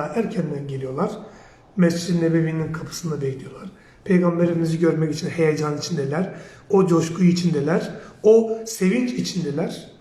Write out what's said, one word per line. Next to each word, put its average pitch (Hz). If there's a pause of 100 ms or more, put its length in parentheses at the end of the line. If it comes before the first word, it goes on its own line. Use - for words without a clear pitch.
(160)
erkenden 151
geliyorlar. 135 (680)
Mescid-i 170
Nebevi'nin 160
kapısında 147
bekliyorlar. 135 (320)
Peygamberimizi 170
görmek 156
için 156
heyecan 151
içindeler. 147 (360)
O 190
coşku 165
içindeler. 170 (280)
O 220
sevinç 240
içindeler. 170